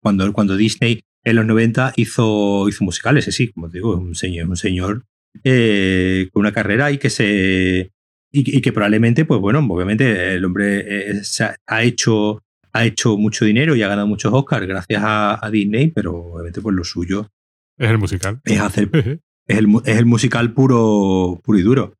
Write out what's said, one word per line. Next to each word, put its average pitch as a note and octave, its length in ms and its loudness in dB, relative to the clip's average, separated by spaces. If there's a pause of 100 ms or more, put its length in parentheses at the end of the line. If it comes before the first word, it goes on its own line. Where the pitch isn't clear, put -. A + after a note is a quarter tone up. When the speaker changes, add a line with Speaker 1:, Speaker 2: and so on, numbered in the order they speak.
Speaker 1:
cuando, G2 300 0
cuando G2 240 0
Disney A2 460 0 (220)
en A#2 120 2
los A2 100 2
noventa A2+ 500 2
hizo, G#2 720 0
hizo G2+ 160 -2
musicales, A2+ 400 0
sí, G2+ 80 -6
sí, A#2+ 160 -2
como E2+ 200 -12
te F2 100 -12
digo, G#2 160 -2
es F2+ 60 -2
un F2 140 -8
señor, F2 340 -6
un F#2 80 -4
señor, F#2+ 480 -6 (380)
eh, F#2+ 880 2
con G#2 80 0
una G2+ 120 0
carrera A2+ 400 -2
y C#3 60 -4
que - 120 -2
se, F#2+ 800 0 (420)
y, C#3 260 2
y - 20 6
que B2 120 0
probablemente, A2+ 520 2
pues B2 160 2
bueno, A#2+ 300 0
obviamente F#2+ 640 0
el F2+ 100 -2
hombre, G2+ 680 -2
eh, G2+ 140 -6
se - 200 -4
ha, G#2 120 -6 (100)
ha A2 160 -2
hecho, A2 600 0 (300)
ha A#2 120 0
hecho A2 320 0
mucho G#2+ 280 0
dinero C3 300 2
y A2+ 80 2
ha G2 60 -2
ganado G2+ 180 -2
muchos G#2 260 -2
Oscars B2+ 340 0
gracias F#2+ 360 -4
a, G#2+ 420 0
a G#2+ 60 -8
Disney, A2 380 2
pero G2 280 -4
obviamente E2+ 440 -10
pues G#2 160 -2
lo F2 80 -4
suyo F#2+ 440 -6 (480)
Speaker 2:
Es A2+ 140 0
el A2+ 80 2
musical. G2 460 -4
Speaker 1:
es - 160 0
hacer G#2 320 -2
Speaker 2:
<laughs> F2+ 280 0 (280)
Speaker 1:
es G2+ 100 2
el G#2+ 80 4
mu-, G#2+ 180 4
es A2 120 2
el A#2 100 4
musical A#2 460 2
puro, G#2 880 2
puro G#2 160 2
y F2 40 4
duro. A2+ 380 2